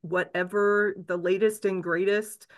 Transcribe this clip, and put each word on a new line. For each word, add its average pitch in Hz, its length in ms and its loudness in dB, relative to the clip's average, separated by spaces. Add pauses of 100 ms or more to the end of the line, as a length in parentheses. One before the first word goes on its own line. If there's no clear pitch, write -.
whatever 190 920 0 (120)
the 180 100 -2
latest 196 480 0
and 190 160 0
greatest 196 680 -2 (100)